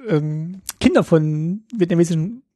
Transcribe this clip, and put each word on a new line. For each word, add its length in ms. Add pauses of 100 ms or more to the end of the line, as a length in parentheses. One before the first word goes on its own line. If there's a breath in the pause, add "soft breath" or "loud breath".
ähm, 540 (180)
Kinder 220
von 640 (100)
vietnamesischen 680 (120)